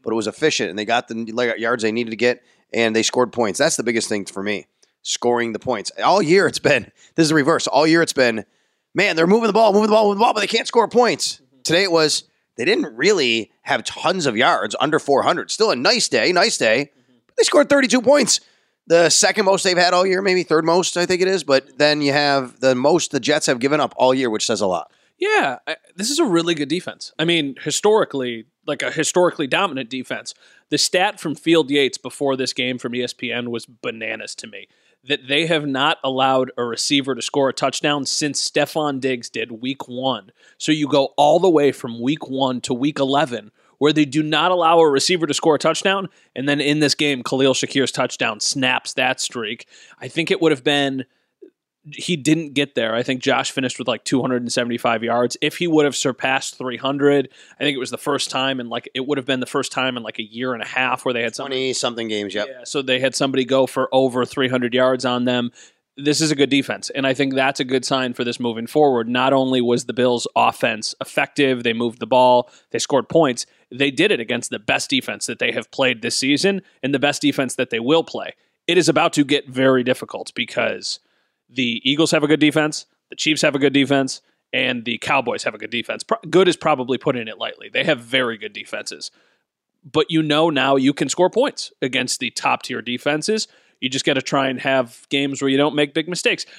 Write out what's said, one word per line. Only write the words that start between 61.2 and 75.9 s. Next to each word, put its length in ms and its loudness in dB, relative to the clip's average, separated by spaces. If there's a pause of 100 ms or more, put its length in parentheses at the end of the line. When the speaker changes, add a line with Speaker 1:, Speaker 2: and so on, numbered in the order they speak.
Speaker 2:
had 140 -4
somebody 220 -6
Speaker 1:
Twenty-something 500 -4
games, 260 -4
yep. 160 -4
Speaker 2:
Yeah, 140 -18
so 180 -6
they 160 0
had 160 -2
somebody 300 0
go 240 2
for 240 -2
over 320 2
three 240 -2
hundred 260 -2
yards 300 2
on 200 0
them. 280 0 (480)
This 200 0
is 100 2
a 60 -2
good 140 2
defense, 400 -2
and 160 -4
I 80 2
think 200 -2
that's 240 0
a 60 -2
good 200 -2
sign 280 -2
for 100 -6
this 160 -4
moving 300 -4
forward. 400 2
Not 240 2
only 280 2
was 260 0
the 60 -6
Bills' 440 0
offense 640 0
effective, 640 0
they 80 0
moved 260 -4
the 80 -8
ball, 440 4 (200)
they 80 -4
scored 300 0
points, 380 2 (260)
they 180 0
did 220 2
it 80 -2
against 300 -6
the 100 -6
best 300 -2
defense 360 -4
that 140 -8
they 100 -2
have 220 -6
played 280 0